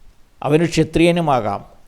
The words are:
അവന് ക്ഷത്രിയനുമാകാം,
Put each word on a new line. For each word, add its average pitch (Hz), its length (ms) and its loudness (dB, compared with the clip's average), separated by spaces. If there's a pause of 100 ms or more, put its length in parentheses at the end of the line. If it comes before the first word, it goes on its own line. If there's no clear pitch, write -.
(420)
അവന് 156 240 0
ക്ഷത്രിയനുമാകാം, 156 960 0 (260)